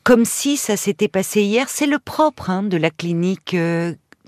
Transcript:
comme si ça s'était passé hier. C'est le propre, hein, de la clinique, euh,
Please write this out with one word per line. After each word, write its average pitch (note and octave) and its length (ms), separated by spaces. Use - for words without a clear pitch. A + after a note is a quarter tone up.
comme A#3 200
si C#4+ 320
ça G#3+ 220
s'était G#3 300
passé F#3+ 340
hier. A3 260
C'est - 200
le C#4+ 100
propre, - 540
hein, F#3 100
de G3 160
la D#3+ 140
clinique, F3 640
euh, E3+ 400